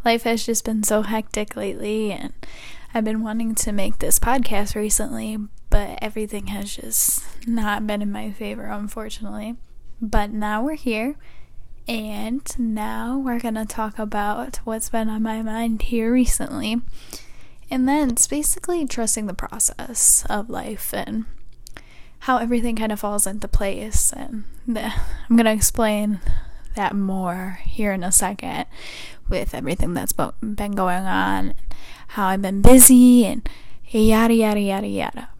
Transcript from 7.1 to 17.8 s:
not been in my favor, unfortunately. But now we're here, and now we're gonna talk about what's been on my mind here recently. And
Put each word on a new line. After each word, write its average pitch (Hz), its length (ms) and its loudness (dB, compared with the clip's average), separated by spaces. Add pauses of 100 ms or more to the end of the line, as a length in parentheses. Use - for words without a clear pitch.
not 208 400 -2
been 208 140 -2
in 208 100 -2
my 214 220 -6
favor, 208 320 -10
unfortunately. 214 920 -8 (460)
But 208 300 0
now 214 300 -2
we're 302 140 -2
here, 247 400 -4 (720)
and 220 580 -6 (120)
now 226 600 -2
we're 254 220 -2
gonna 220 260 -4
talk 214 320 -6
about 208 680 -4
what's 220 240 -6
been 226 180 0
on 220 160 -2
my 220 180 -2
mind 226 420 -2
here 226 280 0
recently. 233 680 0 (920)
And 254 160 2